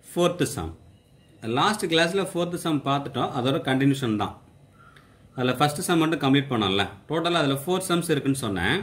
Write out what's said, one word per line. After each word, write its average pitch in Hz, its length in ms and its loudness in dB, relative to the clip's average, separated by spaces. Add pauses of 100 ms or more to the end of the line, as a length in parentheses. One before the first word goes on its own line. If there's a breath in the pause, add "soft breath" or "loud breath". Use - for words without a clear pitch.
(120)
fourth 175 280 2 (120)
sum. 82 160 -6 (880)
Last 202 340 0
கிளாஸ்ல 170 400 2
fourth 175 320 -2
sum 160 240 0
பார்த்துட்டோம், 139 420 -2 (100)
அதோட 135 280 0
continuation 131 560 2
தான். 92 120 -6 (1000 soft breath)
அதுல 127 240 0
first 147 300 0
sum 170 140 4
மட்டும் 160 220 0
complete 139 280 4
பண்ணோம்ல, 101 320 2 (240)
டோட்டலா 165 340 0
அதுல 139 220 0
four 185 240 -2
sums 175 260 0
இருக்குன்னு 135 300 -2
சொன்னேன். 104 380 0